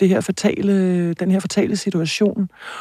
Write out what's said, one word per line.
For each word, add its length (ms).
det 80
her 120
fatale, 920
den 160
her 100
fatale 360
situation. 720